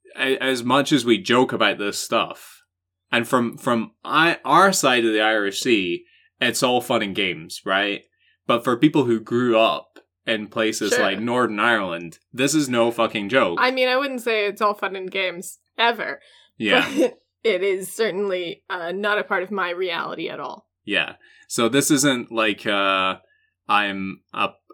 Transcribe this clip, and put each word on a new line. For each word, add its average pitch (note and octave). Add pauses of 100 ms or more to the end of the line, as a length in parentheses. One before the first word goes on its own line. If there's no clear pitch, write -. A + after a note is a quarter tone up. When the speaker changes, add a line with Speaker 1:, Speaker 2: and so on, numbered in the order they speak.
(180)
Speaker 1:
A-, C3
as C3
much C3
as B2+
we A#2
joke A#2+
about G#2
this G2+
stuff, - (500)
and A#2
from, A#2+
from A2+ (100)
I-, D#3
our F3
side B2
of A2
the G#2+
Irish G#2+
Sea, F#2+ (380)
it's A#2+
all B2
fun A#2+
and G2
games, E2+
right? G2+ (440)
But A#2
for B2
people D3+
who A2+
grew A#2+
up G2+ (300)
in G#2+
places A2
Speaker 2:
Sure. G2
Speaker 1:
like G2
Northern A#2
Ireland, F2+ (140)
this C3+
is D3+
no A#2+
fucking G#2+
joke. G#2
Speaker 2:
I B3+
mean, C4
I B3+
wouldn't C4
say A3
it's G#3
all G#3
fun G3
and F#3
games F#3 (180)
ever. A3+ (380)
Speaker 1:
Yeah. G2 (120)
Speaker 2:
But - (100)
<laughs> -
it F#3+
is F#3+
certainly, F#3
uh, F3
not G#3
a G#3
part F#3+
of F#3+
my F#3
reality F3
at C#3+
all. - (200)
Speaker 1:
Yeah. F#2+ (340)
So A#2
this C#3
isn't C3
like, A2
uh, G2 (500)
I'm G2 (120)
a, G2+ (240)